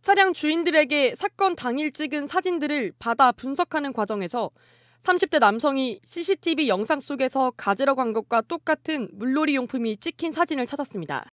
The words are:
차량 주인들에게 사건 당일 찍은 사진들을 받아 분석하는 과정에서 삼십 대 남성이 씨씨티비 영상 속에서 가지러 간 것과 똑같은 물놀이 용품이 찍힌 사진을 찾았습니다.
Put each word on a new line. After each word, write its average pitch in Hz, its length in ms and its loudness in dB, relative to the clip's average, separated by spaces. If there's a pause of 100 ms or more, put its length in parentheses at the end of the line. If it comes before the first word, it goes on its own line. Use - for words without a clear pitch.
차량 381 320 4
주인들에게 302 800 2
사건 381 400 -2
당일 269 360 -4
찍은 294 340 -4
사진들을 294 720 -2
받아 240 340 4
분석하는 277 640 -4
과정에서 208 560 -2 (520)
삼십 359 280 2
대 320 80 2
남성이 240 640 2
씨씨티비 330 640 -2
영상 220 320 0
속에서 262 520 -2
가지러 269 420 0
간 254 180 -2
것과 220 300 0
똑같은 311 720 -4
물놀이 269 400 0
용품이 240 440 -2
찍힌 - 340 -6
사진을 285 340 -2
찾았습니다. 190 720 -8